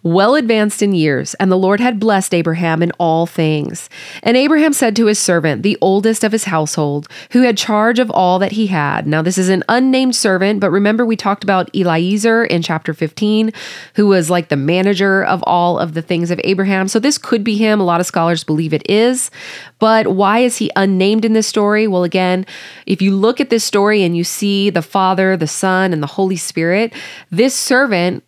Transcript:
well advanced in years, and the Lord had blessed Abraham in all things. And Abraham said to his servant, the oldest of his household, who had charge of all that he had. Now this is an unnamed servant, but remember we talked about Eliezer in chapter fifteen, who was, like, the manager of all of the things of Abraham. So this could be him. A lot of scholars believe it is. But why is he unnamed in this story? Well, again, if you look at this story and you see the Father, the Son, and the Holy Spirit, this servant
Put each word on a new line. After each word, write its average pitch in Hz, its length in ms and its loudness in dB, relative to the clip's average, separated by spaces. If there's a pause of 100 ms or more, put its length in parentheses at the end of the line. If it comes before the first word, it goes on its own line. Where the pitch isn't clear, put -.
well 196 320 2
advanced 220 460 0
in 202 120 2
years, 147 420 0
and 190 140 0
the 185 80 4
Lord 190 220 2
had 240 220 -2
blessed 196 320 0
Abraham 165 500 0
in 170 160 0
all 165 260 2
things. 156 640 -4 (340)
And 233 120 2
Abraham 294 380 4
said 233 240 0
to 226 80 4
his 214 140 2
servant, 160 440 0
the 202 160 0
oldest 208 460 2
of 208 80 0
his 220 100 -2
household, 151 640 -2 (240)
who 247 120 4
had 233 140 2
charge 220 400 0
of 240 140 0
all 180 280 2
that 190 120 -2
he 214 160 -2
had. 151 400 -2
Now 151 140 0
this 180 160 -2
is 185 100 0
an 190 220 2
unnamed 262 480 2
servant, 196 420 0
but 196 100 0
remember 208 360 2
we 226 100 0
talked 202 300 -4
about 196 280 -2
Eliezer 196 680 0
in 170 180 0
chapter 160 320 -4
fifteen, 214 600 0 (400)
who 208 140 2
was, 180 220 2
like, 175 200 0
the 147 80 -2
manager 190 680 0
of - 200 -2
all 175 360 0
of 160 140 -4
the 165 80 -4
things 170 280 -4
of 175 140 -4
Abraham. 190 460 0
So 220 100 0
this 285 180 0
could 220 280 -2
be 220 100 0
him. 214 240 2
A 185 60 2
lot 170 160 2
of 180 40 0
scholars 165 380 -2
believe 156 300 -2
it 147 160 -2
is. 240 420 0 (480)
But 220 280 2
why 196 320 2
is 247 180 0
he 214 180 -4
unnamed 196 480 2
in 226 80 0
this 220 160 2
story? 214 400 0
Well, 180 160 0
again, 185 420 0 (400)
if 190 160 -2
you 196 140 2
look 220 240 0
at 269 100 -2
this 226 140 0
story 208 400 2
and 170 140 0
you 175 80 -2
see 202 440 0
the 170 120 -2
Father, 190 560 0
the 165 80 -2
Son, 185 480 0
and 151 80 -2
the 147 60 -4
Holy 190 280 -2
Spirit, 175 560 -2 (380)
this 233 240 2
servant 220 760 0